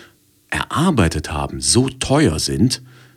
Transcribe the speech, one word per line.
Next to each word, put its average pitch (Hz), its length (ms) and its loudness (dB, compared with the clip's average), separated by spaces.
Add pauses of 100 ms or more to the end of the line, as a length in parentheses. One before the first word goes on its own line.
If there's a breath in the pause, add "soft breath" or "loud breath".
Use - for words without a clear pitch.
(520 loud breath)
erarbeitet 110 800 0
haben, 71 300 -6
so 127 300 2
teuer 135 500 0
sind, 131 420 0 (360 soft breath)